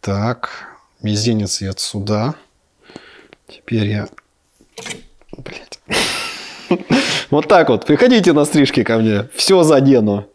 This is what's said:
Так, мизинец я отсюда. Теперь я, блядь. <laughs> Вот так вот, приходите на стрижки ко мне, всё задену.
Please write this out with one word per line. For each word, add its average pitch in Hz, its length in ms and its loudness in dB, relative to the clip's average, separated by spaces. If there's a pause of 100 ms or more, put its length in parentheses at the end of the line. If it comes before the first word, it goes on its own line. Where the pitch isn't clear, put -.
Так, 104 500 -4 (520)
мизинец 104 580 -2
я 98 100 -8
отсюда. 107 640 -6 (1120)
Теперь 107 400 -4
я, 104 200 -6 (1300)
блядь. - 440 -18 (880)
<laughs> - 200 -2 (420)
Вот 143 180 0
так 170 220 6
вот, 110 160 0
приходите 202 460 4
на 147 120 4
стрижки 139 400 2
ко 113 140 0
мне, 110 360 0
всё 185 300 2
задену. 131 720 4